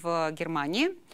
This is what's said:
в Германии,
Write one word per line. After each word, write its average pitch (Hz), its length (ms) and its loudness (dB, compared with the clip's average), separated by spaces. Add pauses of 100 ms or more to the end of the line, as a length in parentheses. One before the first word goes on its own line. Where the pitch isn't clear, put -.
в 165 300 2
Германии, 165 600 0 (220)